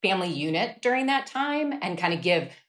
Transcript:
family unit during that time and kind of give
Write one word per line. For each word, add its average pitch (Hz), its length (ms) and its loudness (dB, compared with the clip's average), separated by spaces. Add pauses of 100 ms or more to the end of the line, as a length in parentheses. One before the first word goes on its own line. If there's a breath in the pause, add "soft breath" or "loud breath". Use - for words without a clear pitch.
family 185 280 2
unit 156 520 -2
during 254 260 2
that 269 180 2
time 294 560 -2
and 175 160 -4
kind 170 160 0
of 170 80 -2
give 170 300 2 (160 loud breath)